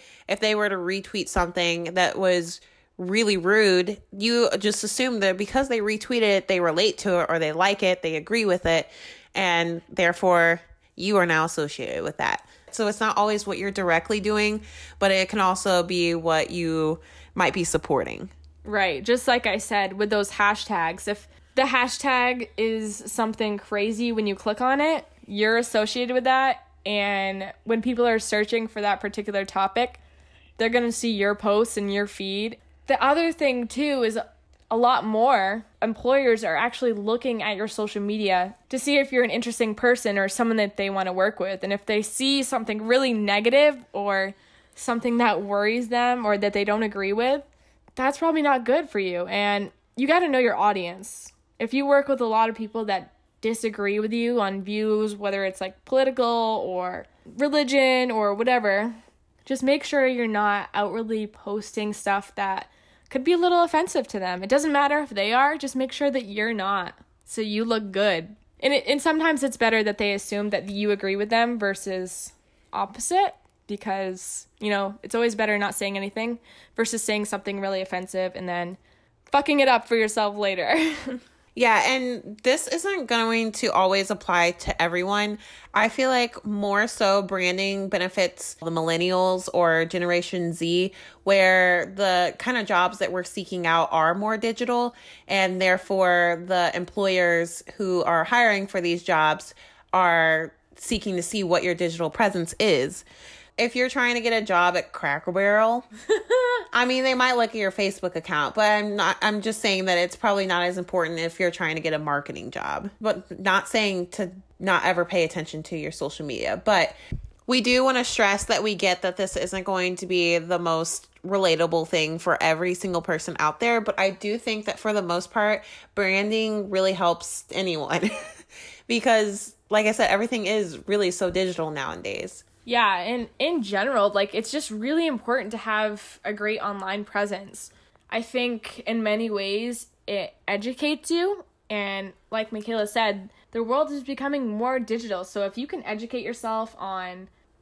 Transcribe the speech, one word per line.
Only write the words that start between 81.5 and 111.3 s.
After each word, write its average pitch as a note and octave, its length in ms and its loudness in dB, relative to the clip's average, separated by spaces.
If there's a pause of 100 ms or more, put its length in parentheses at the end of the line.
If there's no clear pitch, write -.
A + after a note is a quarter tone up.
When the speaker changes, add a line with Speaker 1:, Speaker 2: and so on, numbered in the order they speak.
Speaker 1:
Yeah, A3+ 320 4
and B3 540 -4
this C#4 240 2
isn't E4+ 380 -4
going A3+ 480 0
to - 140 -2
always F#3+ 440 2
apply F3 400 2
to - 300 -4
everyone. G3 580 0 (340)
I G#3+ 140 4
feel C4 220 0
like B3 360 0
more G3+ 400 0
so G3+ 360 2
branding F#3+ 640 -2
benefits F#3 680 -2
the E3 160 -6
millennials F3+ 800 0
or E3 320 4
Generation F3 640 -2
Z, F3 400 0 (320)
where F#3 640 4
the F#3 540 0
kind B3 180 -2
of G#3+ 80 -4
jobs F3+ 320 2
that F#3 160 -4
we're F3+ 100 -4
seeking F3+ 420 -8
out E3 280 4
are D#3+ 200 4
more G#3+ 220 -2
digital, A#3+ 600 -2 (340)
and F#3 320 2
therefore F3+ 840 2
the F3+ 300 2
employers F3 880 0 (140)
who F3+ 260 0
are E3 220 4
hiring G#3+ 420 4
for G3 140 -4
these E3+ 200 0
jobs D#3 540 2 (380)
are E3 600 4 (220)
seeking G3+ 400 -4
to F3 80 -2
see G3+ 180 -4
what F3 220 2
your F3 100 0
digital E3+ 360 -2
presence G3 500 0
is. E3 460 2 (520)
If A#3+ 200 0
you're B3 120 2
trying A#3+ 260 0
to A#3+ 60 -4
get A3+ 120 0
a A3 120 0
job F3+ 300 4
at - 160 -4
Cracker D#3 400 -4
Barrel, G#3+ 540 2 (240)
<laughs> B4 640 0
I A#3+ 120 4
mean, C4 200 0
they C4 80 2
might B3+ 240 2
look A3+ 140 2
at - 40 -10
your G3+ 160 -2
Facebook F#3+ 460 -4
account, D3+ 360 -2
but G#3+ 160 4
I'm G#3 280 0
not, F#3+ 240 2
I'm G#3 200 0
just A3 200 -6
saying F#3+ 240 0
that F3+ 120 2
it's F3 200 0
probably G3+ 280 2
not F3+ 180 0
as F3+ 140 -2
important E3+ 420 -2
if E3 200 -4